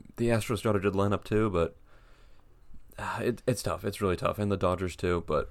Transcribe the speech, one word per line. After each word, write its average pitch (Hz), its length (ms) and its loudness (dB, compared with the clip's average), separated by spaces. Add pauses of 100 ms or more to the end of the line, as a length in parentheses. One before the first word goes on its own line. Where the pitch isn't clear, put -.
(160)
The 117 120 0
Astros 113 340 0
got 107 140 4
a 95 40 0
good 98 140 2
lineup 98 300 2
too, 107 240 2
but, 85 280 0 (1200)
uh, - 240 -6
it, 117 240 -2
it's 120 160 0
tough. 85 220 -4
It's 101 180 -4
really 90 140 2
tough. - 220 -2
And 101 140 0
the 98 60 2
Dodgers 90 380 0
too, 87 300 0
but 76 240 0